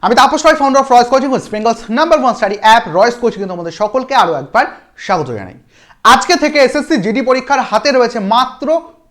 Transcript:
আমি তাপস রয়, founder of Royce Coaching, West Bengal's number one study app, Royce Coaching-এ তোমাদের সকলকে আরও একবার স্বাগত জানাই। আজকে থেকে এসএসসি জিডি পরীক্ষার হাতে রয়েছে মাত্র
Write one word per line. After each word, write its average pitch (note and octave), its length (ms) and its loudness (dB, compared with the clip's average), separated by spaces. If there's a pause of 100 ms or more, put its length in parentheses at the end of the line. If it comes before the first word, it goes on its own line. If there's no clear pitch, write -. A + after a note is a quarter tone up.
আমি A3+ 140 0
তাপস C4+ 300 2
রয়, D#4+ 80 6
founder C#4 280 2
of C4+ 60 -2
Royce A#3+ 220 4
Coaching, C4+ 240 0
West - 180 -6
Bengal's A3 460 -4
number D#4+ 200 2
one B3+ 220 0
study G3+ 160 -2
app, A3 420 2
Royce A#3 240 0
Coaching-এ G#3+ 260 -4
তোমাদের F3 240 -10
সকলকে B3+ 440 -4
আরও F3+ 180 2
একবার C#3+ 320 -2 (320)
স্বাগত D#3 340 -4
জানাই। G2 220 -12 (500)
আজকে B3+ 320 4
থেকে D4+ 240 0
এসএসসি C#4 380 0
জিডি G#3+ 240 -2
পরীক্ষার C4 400 0
হাতে A3 300 -2
রয়েছে A#3+ 280 0
মাত্র B3 600 -2 (300)